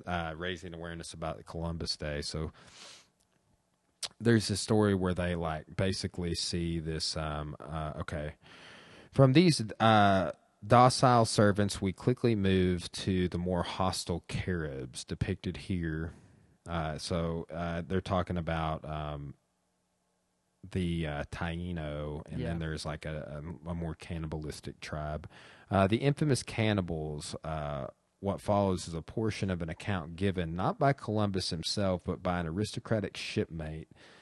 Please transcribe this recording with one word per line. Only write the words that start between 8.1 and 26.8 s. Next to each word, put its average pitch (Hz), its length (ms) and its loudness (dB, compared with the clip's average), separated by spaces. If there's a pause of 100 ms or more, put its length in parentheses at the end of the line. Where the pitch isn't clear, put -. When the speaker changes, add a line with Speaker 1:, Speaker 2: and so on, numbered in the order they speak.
Speaker 1:
From 131 200 8
these, 160 300 6 (180)
uh, 101 520 6 (340)
docile 123 580 8
servants, 104 560 4
we 95 120 0
quickly 120 420 2
move 92 580 4
to 92 360 2
the 87 100 -4
more 87 240 0
hostile 90 680 -2
Caribs 73 760 -4
depicted 87 520 -4
here. 80 560 -4 (560)
Uh, 78 300 -4
so, 82 540 -4
uh, 85 340 -4
they're 92 140 0
talking 90 360 -2
about, 80 480 -2
um, 73 500 -8 (1400)
the, 85 340 -2
uh, 73 240 -4
Taino, 80 960 -6
and 80 140 -8
Speaker 2:
Yeah. 82 80 -4
Speaker 1:
then 85 100 -4
there's, 78 260 -6
like, 80 220 -8
a, 76 360 -8 (240)
a, 87 40 -6
a 87 40 -6
more 82 200 -6
cannibalistic 78 840 -8
tribe. 76 480 -6 (420)
Uh, 98 160 4
the 110 120 4
infamous 139 440 2
cannibals, 85 920 -2 (100)